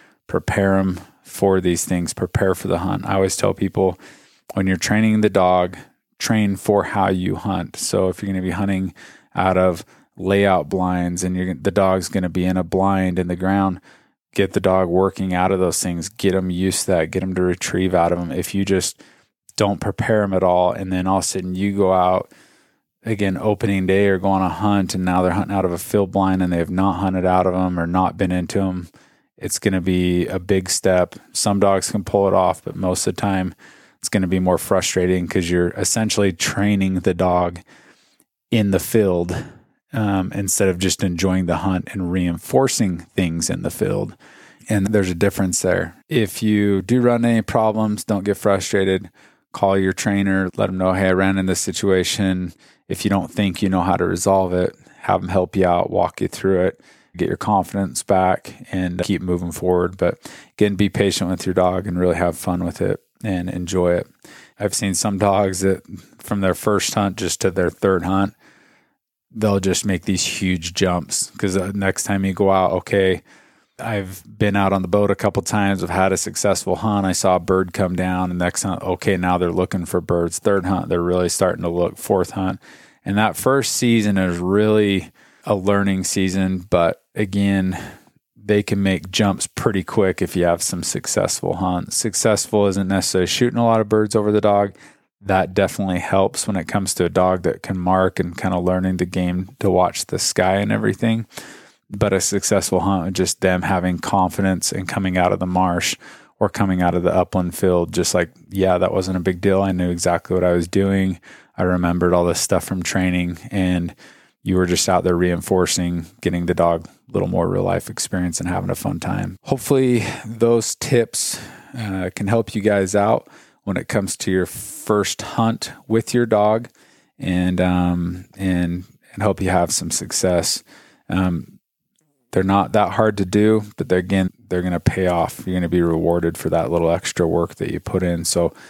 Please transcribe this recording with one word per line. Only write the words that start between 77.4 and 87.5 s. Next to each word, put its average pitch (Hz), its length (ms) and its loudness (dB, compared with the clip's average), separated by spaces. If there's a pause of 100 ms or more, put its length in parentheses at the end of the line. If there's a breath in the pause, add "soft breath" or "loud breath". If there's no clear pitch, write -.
bird 92 320 0
come 92 240 -2
down, 90 340 -2
and 87 80 -4
next 87 240 -2
hunt, 92 200 -4
okay, 92 340 -2
now 90 200 0
they're 87 140 0
looking 90 340 -2
for 90 160 -2
birds. 85 380 -2
Third 98 260 0
hunt, 90 240 -2
they're 87 140 0
really 90 260 0
starting 90 360 -2
to 85 40 -2
look. 87 300 -2
Fourth 92 340 0
hunt. 95 280 -4 (440 loud breath)
And 101 140 -2
that 107 180 2
first 135 360 0
season 110 440 2
is 90 220 0
really 101 720 2 (340 soft breath)
a 104 120 0
learning 98 480 2
season, 95 640 0
but 85 320 2 (140)
again, 98 600 0 (600 loud breath)